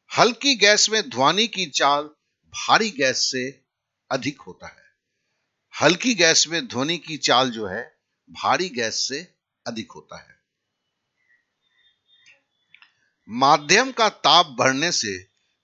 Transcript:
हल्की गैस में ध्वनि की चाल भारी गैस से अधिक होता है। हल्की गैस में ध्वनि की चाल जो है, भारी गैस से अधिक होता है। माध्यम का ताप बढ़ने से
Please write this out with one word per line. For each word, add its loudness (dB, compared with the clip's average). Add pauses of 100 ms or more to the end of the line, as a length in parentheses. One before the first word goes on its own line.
(180)
हल्की 2
गैस 2
में -4
ध्वनि 0
की -6
चाल 0 (440)
भारी 0
गैस -2
से -10 (480)
अधिक -6
होता -20
है। -20 (960)
हल्की 2
गैस 2
में -6
ध्वनि -4
की -12
चाल 2
जो -8
है, -10 (340)
भारी -2
गैस -6
से -12 (320)
अधिक -12
होता -20
है। -20 (3000)
माध्यम 4
का 2
ताप 4
बढ़ने 0
से -6 (460)